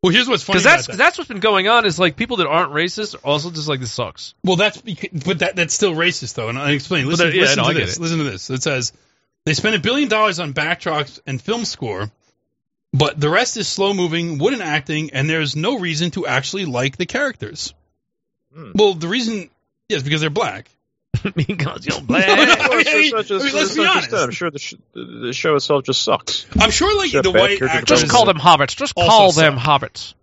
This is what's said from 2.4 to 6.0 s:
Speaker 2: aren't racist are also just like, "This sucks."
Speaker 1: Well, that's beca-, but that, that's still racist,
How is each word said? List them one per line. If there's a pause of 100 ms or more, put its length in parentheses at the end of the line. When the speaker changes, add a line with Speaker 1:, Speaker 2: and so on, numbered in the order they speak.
Speaker 2:
aren't
racist
are
also
just
like,
"This
sucks."
Speaker 1:
Well,
that's
beca-,
but
that,
that's
still
racist,